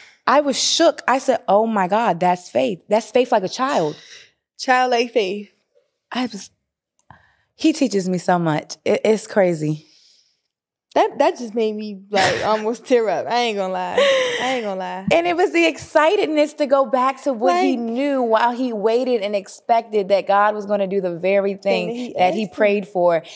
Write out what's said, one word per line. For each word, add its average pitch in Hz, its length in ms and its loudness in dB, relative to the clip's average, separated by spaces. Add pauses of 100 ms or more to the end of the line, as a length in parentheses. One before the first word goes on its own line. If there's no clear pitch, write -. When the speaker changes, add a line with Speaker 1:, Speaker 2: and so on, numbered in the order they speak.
(260)
Speaker 1:
I 262 160 4
was 285 200 -2
shook. - 460 2
I 262 120 2
said, 262 180 0 (100)
"Oh, 202 180 4
my 208 220 0
God, 196 320 0
that's 180 300 0
faith. 240 360 -2
That's 220 240 0
faith 254 220 2
like 214 120 2
a 185 40 -4
child." 220 480 -2 (640)
Speaker 2:
Childlike 254 540 0
faith. 208 380 -2 (600)
Speaker 1:
I - 140 -4
was, - 240 -8 (1040)
he - 180 0
teaches 202 340 -2
me 185 120 -2
so 180 200 0
much. 160 460 -4
It, 175 200 0
it's 208 220 0
crazy. 156 600 0 (1080)
Speaker 2:
That, 403 220 2
that 294 200 2
just 233 160 -10
made 220 220 -2
me, 214 240 -10 (100)
like, 190 340 2
Speaker 1:
<laughs> - 0 -
Speaker 2:
almost 214 400 -2
tear 233 240 2
up. 147 200 -2
I 240 140 0
ain't 226 140 -2
gonna 185 160 -4
lie. 180 220 -4 (480)
I 262 120 -2
ain't 240 100 -4
gonna 190 160 -6
lie. 185 320 -10
Speaker 1:
And 339 120 4
it 349 120 -2
was 349 160 2
the 330 120 2
excitedness 311 920 0
to 302 100 0
go 269 180 2
back 262 380 -2
to 285 100 0
what 262 300 0
he 277 140 0
Speaker 2:
Like - 20 -4
Speaker 1:
knew 254 440 -2
while 226 280 2
he 247 220 -4
waited 226 500 0
and 208 140 -2
expected 214 720 -2
that 196 180 2
God 202 300 4
was 208 100 -8
gonna 202 220 -2
do 196 120 -2
the 180 160 -2
very 196 380 0
Speaker 2:
Thing 190 80 -14
Speaker 1:
thing 185 260 0
Speaker 2:
that 233 60 -6
he 247 240 -8
Speaker 1:
that 185 160 2
he 214 80 -2
Speaker 2:
asked 208 80 -4
him. - 60 -20
Speaker 1:
prayed 208 320 0
for. 175 340 2 (140)